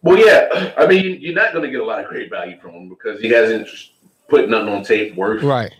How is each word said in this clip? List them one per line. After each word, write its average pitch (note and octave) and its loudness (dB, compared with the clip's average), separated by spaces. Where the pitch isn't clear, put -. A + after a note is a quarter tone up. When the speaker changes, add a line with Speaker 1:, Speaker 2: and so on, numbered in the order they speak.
Speaker 1:
Well, F3+ 2
yeah, G#3 4
I - 4
mean, F#3 2
you're E3 -8
not A3 0
gonna D3+ -6
get B2+ -8
a A2 -4
lot A2 -6
of - -14
great - -12
value F#2+ -12
from F2 -20
him F2 -20
because G#2 -12
he A2 -4
hasn't A2+ 2
put B2+ 2
nothing G#2+ 0
on G2 -6
tape G#2+ -2
worth, G#2 -2
Speaker 2:
Right. B2+ -2